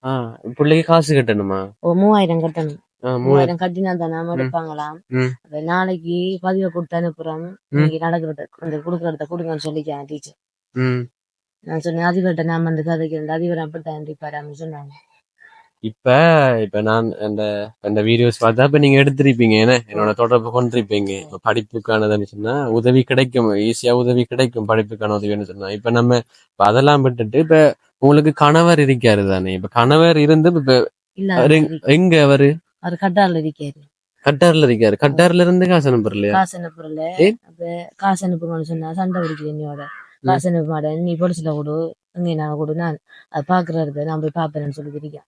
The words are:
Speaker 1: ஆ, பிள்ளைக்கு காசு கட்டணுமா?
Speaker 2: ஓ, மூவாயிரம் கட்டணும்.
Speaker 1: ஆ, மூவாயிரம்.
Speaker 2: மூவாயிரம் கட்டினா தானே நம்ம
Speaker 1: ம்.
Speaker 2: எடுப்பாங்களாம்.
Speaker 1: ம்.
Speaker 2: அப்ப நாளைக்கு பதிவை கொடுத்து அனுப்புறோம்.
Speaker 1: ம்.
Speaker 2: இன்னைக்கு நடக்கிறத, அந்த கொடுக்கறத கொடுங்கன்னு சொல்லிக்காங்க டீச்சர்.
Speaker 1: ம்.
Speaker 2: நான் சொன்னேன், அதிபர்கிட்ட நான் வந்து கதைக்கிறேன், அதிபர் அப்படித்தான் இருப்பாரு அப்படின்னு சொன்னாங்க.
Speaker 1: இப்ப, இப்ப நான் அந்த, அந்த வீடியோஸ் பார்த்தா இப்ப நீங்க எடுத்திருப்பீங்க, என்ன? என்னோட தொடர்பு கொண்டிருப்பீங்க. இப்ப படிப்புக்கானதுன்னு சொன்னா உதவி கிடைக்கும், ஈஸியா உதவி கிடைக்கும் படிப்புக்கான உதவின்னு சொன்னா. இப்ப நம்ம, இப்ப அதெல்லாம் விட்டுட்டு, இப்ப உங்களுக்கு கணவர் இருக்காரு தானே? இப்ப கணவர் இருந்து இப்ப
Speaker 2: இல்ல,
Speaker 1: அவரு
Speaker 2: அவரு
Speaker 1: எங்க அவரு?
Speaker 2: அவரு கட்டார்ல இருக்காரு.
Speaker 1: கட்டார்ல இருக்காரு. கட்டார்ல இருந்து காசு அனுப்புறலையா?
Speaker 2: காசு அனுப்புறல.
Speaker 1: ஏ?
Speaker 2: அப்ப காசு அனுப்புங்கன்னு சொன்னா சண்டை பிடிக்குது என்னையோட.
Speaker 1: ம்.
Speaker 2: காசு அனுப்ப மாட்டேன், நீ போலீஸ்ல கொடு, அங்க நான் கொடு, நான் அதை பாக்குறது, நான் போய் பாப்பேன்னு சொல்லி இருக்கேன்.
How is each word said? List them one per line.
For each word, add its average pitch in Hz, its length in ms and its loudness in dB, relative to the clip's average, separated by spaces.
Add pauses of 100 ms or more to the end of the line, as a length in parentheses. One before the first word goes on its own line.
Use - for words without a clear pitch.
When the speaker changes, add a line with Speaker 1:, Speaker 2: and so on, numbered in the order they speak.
Speaker 1:
ஆ, 127 360 -6 (160)
பிள்ளைக்கு 156 300 4
காசு 160 300 2
கட்டணுமா? 101 640 0
Speaker 2:
ஓ, 170 140 -2
மூவாயிரம் 190 460 2
கட்டணும். 160 380 -6 (260)
Speaker 1:
ஆ, 127 140 -2
மூவாயிரம். 120 40 -4
Speaker 2:
மூவாயிரம் 139 360 2
கட்டினா 180 400 -4
தானே 165 160 -4
நம்ம 165 220 -6
Speaker 1:
ம். - 40 -4
Speaker 2:
எடுப்பாங்களாம். 151 680 -8
Speaker 1:
ம். 127 200 -2 (160)
Speaker 2:
அப்ப 151 180 -10
நாளைக்கு 180 800 -4
பதிவை 185 280 -2
கொடுத்து 170 300 -6
அனுப்புறோம். 165 560 -8 (120)
Speaker 1:
ம். 143 140 -2
Speaker 2:
இன்னைக்கு 156 260 -2
நடக்கிறத, 160 420 -6
அந்த 156 280 -10
கொடுக்கறத 165 520 -6
கொடுங்கன்னு 165 340 -8
சொல்லிக்காங்க 151 420 -8
டீச்சர். 147 300 -16 (360)
Speaker 1:
ம். 127 300 -2 (580)
Speaker 2:
நான் 160 200 -8
சொன்னேன், 165 260 -4
அதிபர்கிட்ட 175 380 -2
நான் 165 200 -2
வந்து 160 200 -4
கதைக்கிறேன், 160 440 -6
அதிபர் 165 300 -4
அப்படித்தான் 156 460 -10
இருப்பாரு 151 320 -14
அப்படின்னு 147 240 -14
சொன்னாங்க. 151 300 -14 (920)
Speaker 1:
இப்ப, 131 840 2
இப்ப 104 200 -4
நான் 110 320 0
அந்த, 104 580 -6 (100)
அந்த 107 200 -2
வீடியோஸ் 117 420 2
பார்த்தா 113 200 4
இப்ப 143 140 2
நீங்க 139 260 4
எடுத்திருப்பீங்க, 131 560 4
என்ன? 120 280 4
என்னோட 107 260 -2
தொடர்பு 117 480 0
கொண்டிருப்பீங்க. 104 680 -4
இப்ப 101 240 -4
படிப்புக்கானதுன்னு 107 680 -2
சொன்னா 113 460 -6
உதவி 123 340 2
கிடைக்கும், 127 500 0
ஈஸியா 113 380 0
உதவி 123 320 2
கிடைக்கும் 120 440 -2
படிப்புக்கான 107 520 -2
உதவின்னு 104 220 -4
சொன்னா. 95 280 -12
இப்ப 107 220 -6
நம்ம, 120 240 2 (340)
இப்ப - 160 0
அதெல்லாம் 135 360 4
விட்டுட்டு, 120 380 0
இப்ப 156 360 4 (220)
உங்களுக்கு 147 360 4
கணவர் 160 460 4
இருக்காரு 117 500 2
தானே? 95 240 0
இப்ப 92 140 -6
கணவர் 151 500 4
இருந்து 156 360 4
இப்ப 131 380 2 (220)
Speaker 2:
இல்ல, 190 200 -4
Speaker 1:
அவரு 156 240 4
Speaker 2:
அவரு 156 240 0
Speaker 1:
எங்க 160 420 4
அவரு? 139 340 4 (220)
Speaker 2:
அவரு 175 220 -8
கட்டார்ல 190 340 2
இருக்காரு. 151 440 -8 (460)
Speaker 1:
கட்டார்ல 147 400 4
இருக்காரு. 110 340 4
கட்டார்ல 170 420 4
இருந்து 180 260 4
காசு 139 300 2
அனுப்புறலையா? 104 340 0
Speaker 2:
காசு 185 280 0
அனுப்புறல. 160 600 -8
Speaker 1:
ஏ? 208 140 4 (120)
Speaker 2:
அப்ப 170 480 -10
காசு 190 320 -2
அனுப்புங்கன்னு 165 340 -4
சொன்னா 160 320 -8
சண்டை 185 280 -4
பிடிக்குது 156 220 -6
என்னையோட. 151 420 -10 (360)
Speaker 1:
ம். 131 60 -4
Speaker 2:
காசு 180 220 0
அனுப்ப 165 220 -2
மாட்டேன், 156 300 -4
நீ 175 140 -4
போலீஸ்ல 160 380 -4
கொடு, 151 420 -6 (160)
அங்க 175 220 -6
நான் 151 220 -6
கொடு, 151 200 -6
நான் 165 220 -6 (320)
அதை 170 280 -2
பாக்குறது, 160 460 -4
நான் 156 160 -6
போய் 156 260 -4
பாப்பேன்னு 151 240 -8
சொல்லி 147 240 -14
இருக்கேன். 147 340 -16